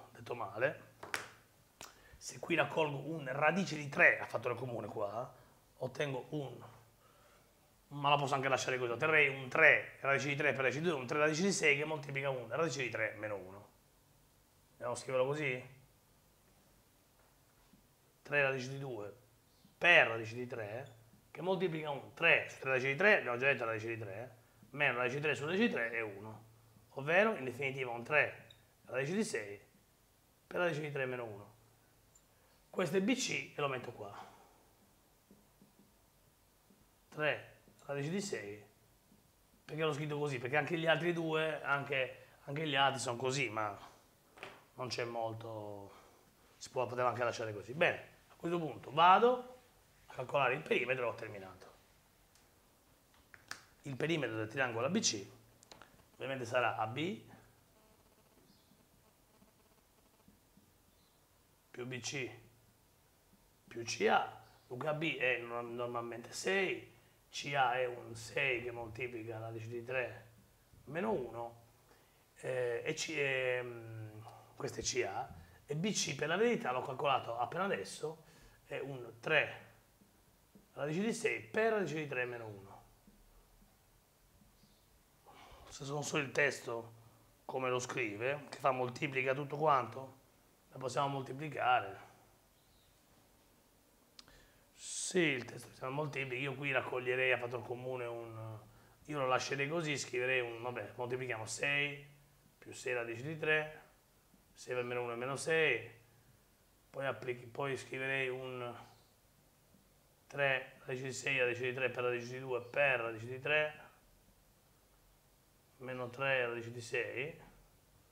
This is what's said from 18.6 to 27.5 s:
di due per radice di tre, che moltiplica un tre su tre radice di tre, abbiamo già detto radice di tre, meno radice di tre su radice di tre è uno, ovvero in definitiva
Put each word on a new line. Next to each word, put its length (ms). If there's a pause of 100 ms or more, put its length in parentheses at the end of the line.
di 80
due 360 (600)
per 300
radice 300
di 100
tre, 480 (360)
che 120
moltiplica 480
un 240
tre 340
su 120
tre 100
radice 220
di 40
tre, 220
abbiamo 180
già 100
detto 200
radice 220
di 100
tre, 380 (340)
meno 260
radice 200
di 60
tre 120
su 100
radice 220
di 60
tre 180
è 100
uno, 440 (460)
ovvero 460
in 80
definitiva 460